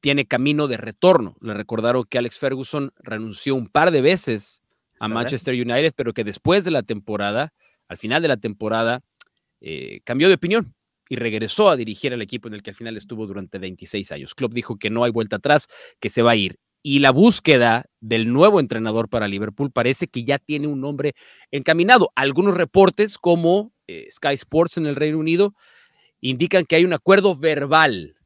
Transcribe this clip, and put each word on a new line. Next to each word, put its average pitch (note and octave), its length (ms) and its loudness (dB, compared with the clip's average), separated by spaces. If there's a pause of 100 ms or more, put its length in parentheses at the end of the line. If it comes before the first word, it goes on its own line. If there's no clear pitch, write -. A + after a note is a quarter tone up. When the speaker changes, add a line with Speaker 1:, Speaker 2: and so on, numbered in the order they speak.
Speaker 1:
tiene C#3 260 0
camino D3 420 -2
de A#2+ 80 -4
retorno. A2+ 640 2
Le A2 140 -8
recordaron A2+ 500 -2
que - 140 -4
Alex A#2+ 200 -6
Ferguson C3+ 600 -6
renunció A2 560 -6
un A#2+ 140 -4
par E3 240 4
de C#3 100 2
veces C3+ 580 -2 (380)
a G#2+ 80 -8
Speaker 2:
¿Verdad? A2 80 -6
Speaker 1:
Manchester B2+ 400 -4
United, B2 420 0
pero A#2 160 -4
que A#2 100 -6
después E3 440 -2
de F3+ 40 -4
la C3+ 120 0
temporada, G#2+ 720 -4 (340)
al F2+ 80 -16
final B2+ 240 -2
de E3 80 -2
la C3 80 2
temporada, A2+ 640 -4 (640)
eh, C#2+ 420 -14
cambió C#3 240 0
de F#3+ 60 6
opinión F3+ 400 -2 (340)
y B2+ 80 -8
regresó A2+ 540 0
a D3+ 60 2
dirigir A#2 360 -6
al A#2+ 80 -6
equipo G#2+ 260 -10
en A2 60 -12
el G#2 100 -16
que G#2 100 -16
al - 40 -20
final A2+ 220 -12
estuvo G#2+ 280 -12
durante F#2+ 320 -12
veintiséis F#2 540 -10
años. C#2+ 220 -14
Klopp A#2+ 180 -4
dijo A#2 240 -8
que G#2 140 -6
no A#2 120 -2
hay A#2+ 100 0
vuelta A2+ 240 -4
atrás, D3 300 2 (320)
que - 120 -6
se - 100 -2
va A#2 120 6
a A2+ 40 6
ir. F#2 200 -2 (260)
Y C#3 180 2
la C#3 100 6
búsqueda B2+ 760 4 (120)
del A2+ 340 -2
nuevo F3+ 280 6
entrenador A2+ 480 -2
para G#2+ 180 -2
Liverpool G#2+ 460 -6
parece B2+ 340 -2
que A#2+ 160 -8
ya C#3 160 0
tiene D3 300 -6
un C#3 120 -6
nombre C#3+ 340 -6 (360)
encaminado. E3+ 640 4
Algunos C#3 420 0
reportes, F#3+ 640 2
como, F3 540 0 (160)
eh, - 200 -14
Sky - 260 -2
Sports D#3+ 420 0
en D#3+ 100 -2
el C#3+ 80 -4
Reino D3+ 240 -2
Unido, E3+ 360 0 (680)
indican D3+ 440 0
que D#3+ 120 2
hay E3+ 80 6
un F3+ 80 0
acuerdo F#3+ 420 4
verbal C#3+ 800 0 (120)